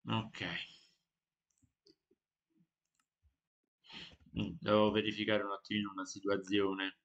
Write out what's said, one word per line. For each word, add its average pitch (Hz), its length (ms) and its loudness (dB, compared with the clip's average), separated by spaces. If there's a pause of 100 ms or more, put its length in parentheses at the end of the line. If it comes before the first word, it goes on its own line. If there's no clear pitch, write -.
Ok. 110 340 -4 (4000)
Mm, 101 220 -4
devo 107 320 6
verificare 104 520 0
un 101 80 -4
attimino 101 400 -4
una 92 140 -8
situazione. 98 1000 0